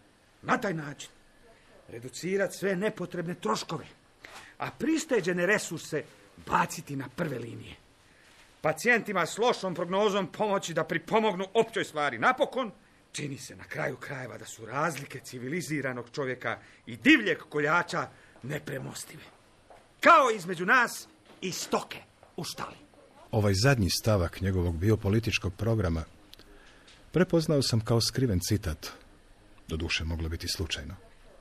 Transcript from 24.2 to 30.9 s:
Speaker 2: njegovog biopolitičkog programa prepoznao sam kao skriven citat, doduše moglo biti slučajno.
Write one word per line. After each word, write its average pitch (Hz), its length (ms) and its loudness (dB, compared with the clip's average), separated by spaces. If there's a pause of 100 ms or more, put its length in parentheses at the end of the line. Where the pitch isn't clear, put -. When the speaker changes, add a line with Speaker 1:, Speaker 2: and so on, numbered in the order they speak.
Speaker 2:
njegovog 90 380 0
biopolitičkog 104 760 2
programa 92 500 0 (1080)
prepoznao 160 500 4
sam 117 180 2
kao 117 200 4
skriven 110 400 2
citat, - 500 -2 (800)
doduše 80 360 -2
moglo 82 240 -2
biti 82 200 -6
slučajno. 80 460 -6 (460)